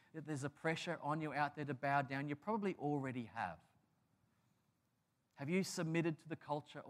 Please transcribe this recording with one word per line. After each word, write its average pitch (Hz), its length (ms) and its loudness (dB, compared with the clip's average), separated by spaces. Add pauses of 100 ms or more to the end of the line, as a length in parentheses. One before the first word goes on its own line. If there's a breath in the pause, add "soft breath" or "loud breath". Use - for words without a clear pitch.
(160 soft breath)
that 156 100 -8
there's 151 180 -2
a 143 60 2
pressure 160 540 0
on 151 180 0
you 156 100 -2
out 143 240 2
there 151 100 -4
to 139 100 -2
bow 139 260 4
down, 135 260 0
you 147 80 -2
probably 202 440 0
already 131 560 0
have. 92 220 -2 (1800)
Have 143 140 -4
you 185 140 4
submitted 165 540 2
to - 120 -14
the 160 60 -4
culture 147 540 -6